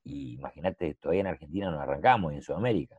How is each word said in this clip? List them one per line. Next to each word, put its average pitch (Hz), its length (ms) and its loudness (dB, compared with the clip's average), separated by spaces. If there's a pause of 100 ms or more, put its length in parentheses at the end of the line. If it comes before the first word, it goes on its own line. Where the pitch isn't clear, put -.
y - 320 -10
imagínate, 73 600 -4
todavía 82 280 2
en 95 60 0
Argentina 87 420 -4
no 76 100 -2
arrancamos, 76 520 4
y 73 40 -6
en 69 60 -8
Sudamérica, 90 560 0